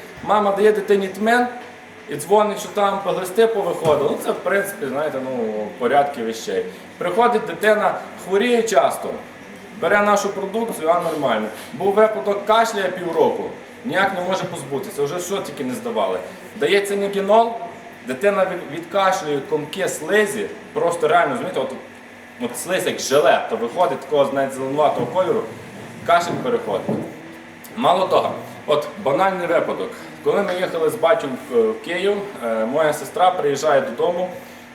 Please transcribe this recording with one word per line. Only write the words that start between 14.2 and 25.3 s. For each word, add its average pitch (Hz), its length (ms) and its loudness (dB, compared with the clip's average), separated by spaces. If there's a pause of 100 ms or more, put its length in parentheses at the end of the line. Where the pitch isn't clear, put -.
може 185 240 -2
позбутися, 202 580 -6
вже 180 180 -2
що 196 180 -4
тільки - 260 -8
не 127 100 -4
здавали. 110 440 -2 (380)
Дається 202 380 2
нігінол, 202 580 4 (540)
дитина 202 380 2
від-, 175 340 -4
відкашлює 165 600 0 (120)
комки 156 380 -2
слизі, 170 580 0 (260)
просто 160 360 0
реально, 165 220 4
розумієте, 135 300 -4
от, - 120 -4 (680)
от 233 160 -6
слизь 170 280 -2
як - 140 -2
желе, - 500 4
то 117 60 -2
виходить 135 440 0
такого, 143 240 2
знаєте, 135 300 0
зеленуватого 135 520 0
кольору, 170 360 0 (640)